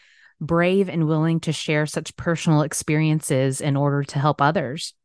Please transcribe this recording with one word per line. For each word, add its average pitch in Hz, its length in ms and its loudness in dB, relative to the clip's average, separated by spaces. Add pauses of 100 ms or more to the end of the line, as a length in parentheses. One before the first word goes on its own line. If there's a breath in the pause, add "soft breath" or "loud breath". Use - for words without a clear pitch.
(400 soft breath)
brave 175 480 2
and 156 180 0
willing 160 340 2
to 165 120 -2
share 151 340 0
such - 300 -8
personal 160 460 2
experiences 151 1000 0
in 143 160 0
order 143 260 0
to 139 160 -6
help 143 240 2
others. 147 520 -2 (100)